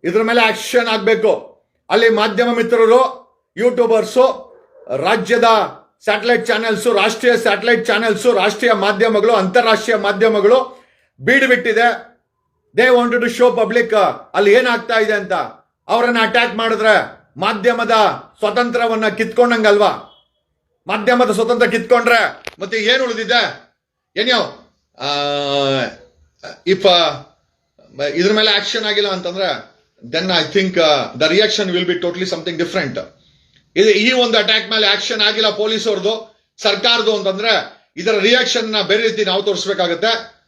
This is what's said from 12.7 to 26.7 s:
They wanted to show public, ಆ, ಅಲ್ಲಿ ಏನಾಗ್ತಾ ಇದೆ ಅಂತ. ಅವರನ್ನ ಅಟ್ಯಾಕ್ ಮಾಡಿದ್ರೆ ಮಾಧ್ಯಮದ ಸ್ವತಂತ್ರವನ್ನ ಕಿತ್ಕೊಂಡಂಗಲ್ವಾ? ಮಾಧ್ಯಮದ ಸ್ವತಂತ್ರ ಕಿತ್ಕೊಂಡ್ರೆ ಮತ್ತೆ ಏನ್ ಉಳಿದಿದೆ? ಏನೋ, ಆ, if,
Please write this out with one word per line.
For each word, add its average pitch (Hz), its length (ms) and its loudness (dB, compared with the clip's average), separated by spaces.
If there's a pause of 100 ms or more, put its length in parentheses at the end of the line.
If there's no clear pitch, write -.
They 254 200 4
wanted 240 300 0
to 233 120 -4
show 240 220 2
public, 220 360 0
ಆ, 190 140 2
ಅಲ್ಲಿ 196 440 0
ಏನಾಗ್ತಾ 233 460 0
ಇದೆ 214 140 0
ಅಂತ. 190 200 -4 (540)
ಅವರನ್ನ 233 340 0
ಅಟ್ಯಾಕ್ 233 340 0
ಮಾಡಿದ್ರೆ 214 680 0 (140)
ಮಾಧ್ಯಮದ 226 540 0 (480)
ಸ್ವತಂತ್ರವನ್ನ 226 680 -2
ಕಿತ್ಕೊಂಡಂಗಲ್ವಾ? 220 800 2 (1000)
ಮಾಧ್ಯಮದ 220 440 0
ಸ್ವತಂತ್ರ 226 360 0
ಕಿತ್ಕೊಂಡ್ರೆ 233 920 0
ಮತ್ತೆ 196 180 -6
ಏನ್ 233 240 0
ಉಳಿದಿದೆ? 226 720 -4 (420)
ಏನೋ, 220 440 -2 (400)
ಆ, 131 60 -10 (1600)
if, 185 220 2